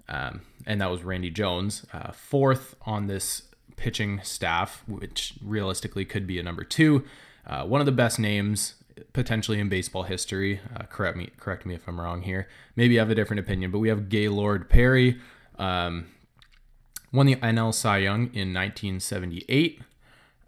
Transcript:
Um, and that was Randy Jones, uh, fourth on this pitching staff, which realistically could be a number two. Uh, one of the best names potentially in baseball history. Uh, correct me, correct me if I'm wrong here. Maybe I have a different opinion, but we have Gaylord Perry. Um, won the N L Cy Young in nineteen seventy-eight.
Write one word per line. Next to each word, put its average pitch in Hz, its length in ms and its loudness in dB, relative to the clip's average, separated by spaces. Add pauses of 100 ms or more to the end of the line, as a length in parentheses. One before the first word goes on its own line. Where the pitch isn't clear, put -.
Um, 67 340 -8 (240)
and 107 160 -2
that 95 100 0
was 87 120 -4
Randy 90 280 -4
Jones, 90 640 -2
uh, - 180 -10
fourth 135 640 0 (100)
on 104 220 -2
this - 360 -6 (340)
pitching 101 460 -2
staff, 87 600 -2
which - 560 -8
realistically 101 600 -4
could 101 240 -4
be 90 120 -4
a 82 40 -6
number 85 220 -6
two. 151 400 4 (420)
Uh, 69 180 -6
one 120 140 2
of 143 60 2
the 143 80 4
best 120 260 2
names 104 560 0 (380)
potentially 110 480 0
in 101 80 0
baseball 92 340 -2
history. 98 560 -2 (160)
Uh, - 80 -10
correct 90 320 -4
me, 87 220 -8
correct - 280 -8
me 90 80 -6
if 82 140 -12
I'm 87 140 -8
wrong 87 200 -6
here. 95 280 -4 (260)
Maybe 120 240 6
I - 20 6
have 110 80 2
a 113 60 4
different 107 240 0
opinion, 92 320 -2
but 101 80 -2
we 110 80 2
have 104 220 0
Gaylord 104 600 0
Perry. 127 500 6 (380)
Um, 87 500 -2 (1040)
won 135 140 6
the 131 160 6
N 113 160 4
L 113 140 2
Cy 107 280 2
Young 104 340 2
in 95 200 -4
nineteen 95 460 -4
seventy-eight. 92 840 -2 (680)